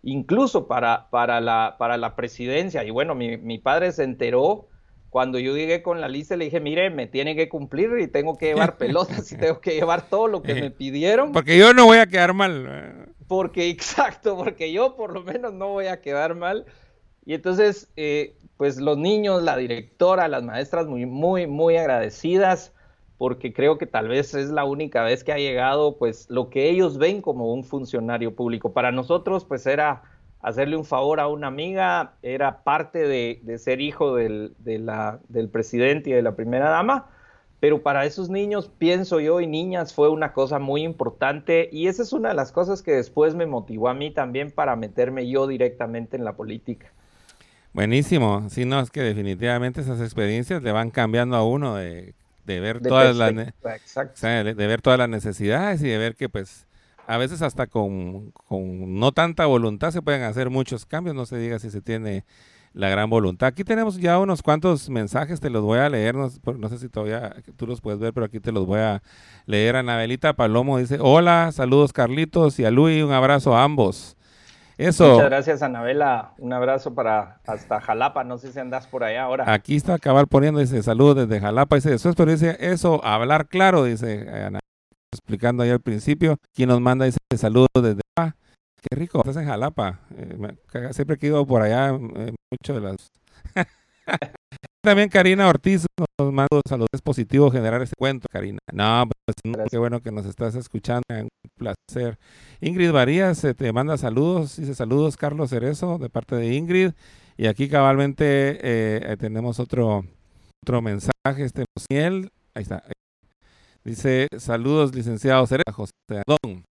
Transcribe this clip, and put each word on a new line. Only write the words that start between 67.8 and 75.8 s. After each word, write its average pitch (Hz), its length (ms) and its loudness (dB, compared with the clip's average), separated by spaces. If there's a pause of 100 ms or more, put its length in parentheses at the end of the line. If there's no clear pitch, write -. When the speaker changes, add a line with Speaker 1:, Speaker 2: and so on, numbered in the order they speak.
Speaker 2:
ver, 113 140 -4
pero 117 120 -2
aquí 104 160 -10
te 120 100 -6
los 98 140 -2
voy 101 140 0
a 107 220 -2 (440)
leer. 110 320 2
Anabelita 123 560 -2
Palomo 123 440 2
dice, 127 240 -2
"Hola, 165 520 6
saludos 135 400 4
Carlitos 147 640 2
y 120 60 2
a 110 60 4
Luis, 156 300 6
un 143 120 0
abrazo 131 420 4
a 123 80 6
ambos". 139 540 0 (600)
Eso. 156 340 8
Speaker 1:
Muchas 127 180 10
gracias, 139 320 0
Anabela. 127 800 0